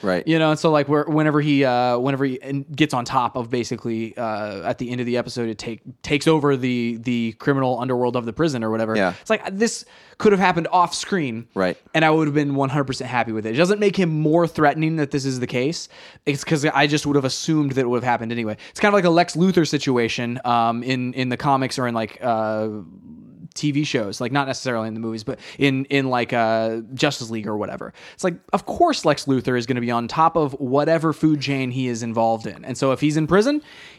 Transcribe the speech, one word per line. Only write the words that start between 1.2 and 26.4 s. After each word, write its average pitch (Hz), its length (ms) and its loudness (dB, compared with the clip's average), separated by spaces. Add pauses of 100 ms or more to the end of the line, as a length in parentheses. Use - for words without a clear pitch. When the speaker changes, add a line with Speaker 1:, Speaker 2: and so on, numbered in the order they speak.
Speaker 2:
he, 143 240 4
uh, 123 320 2
whenever 135 280 0
he 127 100 -2
in-, 139 260 -6
gets 147 320 0
on 123 120 -2
top 123 300 0
of 117 140 -6
basically, 113 680 -4
uh, 107 460 -6
at 117 160 -4
the 120 140 -8
end 123 100 -6
of 120 60 -2
the 120 100 0
episode, 117 320 -4
it 110 80 -8
take, 113 240 -12 (220)
takes 147 240 0
over 147 280 4
the, 120 460 -2
the 117 380 -2
criminal 135 400 0
underworld 123 360 -2
of 120 120 -2
the 110 60 -8
prison 135 300 0
or 110 60 0
whatever. 110 260 0
Speaker 1:
Yeah. 92 240 2
Speaker 2:
It's - 120 -6
like, 214 100 -2 (100)
this 220 320 -2 (360)
could 214 120 6
have 190 80 4
happened 175 320 2
off 175 220 2
screen. 127 640 -4
Speaker 1:
Right. 92 200 0 (200)
Speaker 2:
And 160 100 4
I 156 60 6
would 156 160 4
have 143 80 -2
been 143 180 2
one 135 160 0
hundred 143 160 0
percent 127 240 -6
happy 117 220 -2
with 110 160 -4
it. 110 80 -2
It - 20 0
doesn't 185 220 2
make 202 180 2
him 180 120 2 (120)
more 160 240 4
threatening 160 520 2
that 143 120 0
this 135 160 -2
is 131 140 -2
the 123 80 -4
case. 131 420 -4 (380)
It's 139 160 -2
'cause 147 220 0
I 143 200 4
just 147 220 0
would 143 80 0
have 135 100 4
assumed 147 460 0
that 131 100 0
it 120 80 0
would 120 140 0
have 127 80 0
happened 117 200 -2
anyway. 113 260 -4 (120)
It's - 100 -16
kind 208 100 4
of 202 40 4
like 196 120 4
a 175 40 6
Lex 170 260 2
Luthor 175 320 4
situation, 120 760 0
um, 117 380 2
in, 127 320 -2
in 127 140 -2
the 123 80 -2
comics 135 420 0
or 127 80 0
in, 117 80 -4
like, 113 260 -4
uh, 110 480 0 (840)
T 151 180 -2
V 143 140 0
shows, 107 340 -4
like, 123 140 -4
not 139 140 0
necessarily 120 420 -4
in 110 60 -10
the 113 40 -10
movies, 113 240 -8
but 131 160 -8 (180)
in, 135 280 0
in, 135 240 0
like, 123 240 0
uh, 113 480 0 (120)